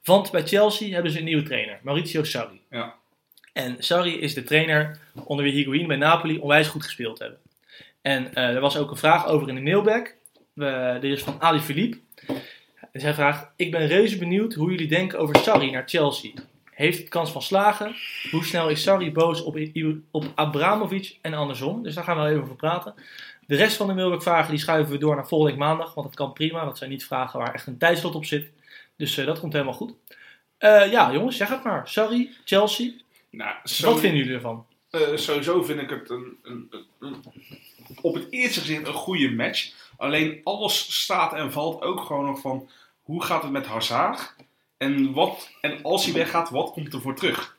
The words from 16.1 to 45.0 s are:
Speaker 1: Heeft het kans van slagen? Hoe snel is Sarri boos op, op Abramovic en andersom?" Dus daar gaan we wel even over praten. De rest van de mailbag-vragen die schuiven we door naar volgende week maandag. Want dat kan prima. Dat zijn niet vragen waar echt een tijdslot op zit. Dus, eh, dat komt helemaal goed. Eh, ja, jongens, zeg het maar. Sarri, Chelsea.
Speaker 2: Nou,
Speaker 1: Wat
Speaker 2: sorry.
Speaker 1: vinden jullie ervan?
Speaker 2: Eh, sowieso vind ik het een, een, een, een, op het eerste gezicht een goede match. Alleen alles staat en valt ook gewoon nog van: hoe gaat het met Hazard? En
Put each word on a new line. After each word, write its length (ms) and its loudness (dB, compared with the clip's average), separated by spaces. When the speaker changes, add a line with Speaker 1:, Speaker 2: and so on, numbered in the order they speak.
Speaker 1:
Heeft 280 0
het 100 -14
kans 220 -2
van 120 -8
slagen? 520 2
Hoe 140 0
snel 240 0
is 140 0
Sarri 300 2
boos 300 2
op, 160 -6
op 240 -4
Abramovic 880 0
en 120 -6
andersom?" 480 -4
Dus 120 -8
daar 100 -8
gaan 120 0
we 60 0
wel 80 2
even 120 2
over 140 -12
praten. 380 -4
De 100 2
rest 200 4
van 100 -2
de 80 0
mailbag-vragen 560 2
die 100 0
schuiven 320 2
we 60 -4
door 160 2
naar 140 -6
volgende 240 4
week 100 -4
maandag. 320 -2
Want 120 -8
dat 100 -14
kan 160 -4
prima. 320 -4
Dat 140 -8
zijn 120 -10
niet 160 -10
vragen 320 -4
waar 160 -4
echt 120 -12
een 120 -10
tijdslot 360 2
op 100 -8
zit. 260 -4
Dus, 220 -4
eh, 80 0
dat 140 -2
komt 120 -6
helemaal 220 0
goed. 180 -8
Eh, 320 10
ja, 220 6
jongens, 240 0
zeg 120 0
het 160 -4
maar. 240 -4
Sarri, 420 0
Chelsea. 460 2
Speaker 2:
Nou, 200 -8
Speaker 1:
Wat 80 -12
Speaker 2:
sorry. 280 4
Speaker 1:
vinden 200 4
jullie 160 0
ervan? 320 -8
Speaker 2:
Eh, 100 -2
sowieso 480 0
vind 180 -4
ik 100 -8
het 200 -8
een, 320 -10
een, 280 -16
een, 140 -16
een, 160 -14
op 140 0
het 160 -8
eerste 300 0
gezicht 260 -6
een 60 -6
goede 380 0
match. 400 -4
Alleen 480 0
alles 580 -2
staat 320 0
en 180 -4
valt 300 -4
ook 180 -4
gewoon 240 -4
nog 160 -4
van: 280 -6
hoe 200 -6
gaat 200 0
het 80 -8
met 160 -4
Hazard? 680 -2
En 340 0